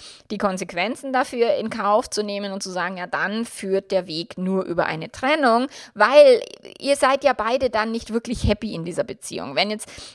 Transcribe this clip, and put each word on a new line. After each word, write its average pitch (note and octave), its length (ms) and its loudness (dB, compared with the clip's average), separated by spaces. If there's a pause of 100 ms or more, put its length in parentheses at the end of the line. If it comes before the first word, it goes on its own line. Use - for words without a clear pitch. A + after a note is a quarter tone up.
(300)
die G#3 60 -6
Konsequenzen G3 760 -4
dafür A#3+ 400 2
in G#3+ 160 -4
Kauf G#3+ 400 0
zu G#3+ 120 -4
nehmen G3+ 300 -6
und G3 100 -8
zu F#3+ 80 -8
sagen, F3+ 280 -4
„Ja, F3 80 -8
dann F#3+ 400 -4
führt F#3+ 440 -4
der F#3 160 0
Weg D#3+ 320 -8
nur F#3 260 0
über E3+ 220 -2
eine D#3+ 240 -6
Trennung“, C4 560 2 (280)
weil B3+ 480 8 (360)
ihr C#4 180 0
seid C#4 280 4
ja C4+ 80 6
beide A#3+ 380 -2
dann A3 200 -2
nicht A3+ 220 -6
wirklich - 340 -2
happy G#3+ 280 0
in E3 100 -6
dieser E3+ 200 -2
Beziehung. - 520 -10
Wenn F#3+ 140 0
jetzt G#3+ 180 -8 (260)